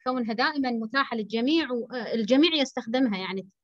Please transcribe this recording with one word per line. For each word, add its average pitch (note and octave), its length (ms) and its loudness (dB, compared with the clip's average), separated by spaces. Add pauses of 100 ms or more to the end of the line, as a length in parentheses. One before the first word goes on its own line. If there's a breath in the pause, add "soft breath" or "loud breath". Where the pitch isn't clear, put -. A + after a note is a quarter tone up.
كونها B3 300 -2
دائمًا C4+ 380 0
متاحة A#3 460 -2
للجميع، A#3+ 540 0
والجميع A#3+ 840 2
يستخدمها، B3 640 0
يعني F#3 300 -6 (160)